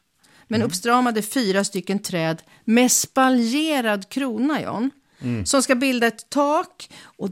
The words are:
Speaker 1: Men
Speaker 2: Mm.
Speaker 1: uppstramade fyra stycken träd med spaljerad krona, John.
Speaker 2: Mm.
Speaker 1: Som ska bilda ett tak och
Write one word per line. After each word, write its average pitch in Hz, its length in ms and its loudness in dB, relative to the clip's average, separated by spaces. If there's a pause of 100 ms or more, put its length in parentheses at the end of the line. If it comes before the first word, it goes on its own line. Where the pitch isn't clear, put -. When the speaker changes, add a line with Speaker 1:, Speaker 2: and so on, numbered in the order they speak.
(480)
Speaker 1:
Men 220 140 0
Speaker 2:
Mm. 233 60 0
Speaker 1:
uppstramade 233 540 0
fyra 202 420 0
stycken 196 360 -4
träd 165 420 -2 (240)
med 240 260 4
spaljerad 254 1200 0
krona, 262 520 -2
John. 190 300 -4 (300)
Speaker 2:
Mm. 120 240 -4
Speaker 1:
Som 269 180 2
ska 262 120 2
bilda 247 320 0
ett 220 220 -6
tak 294 600 -2 (140)
och - 280 -8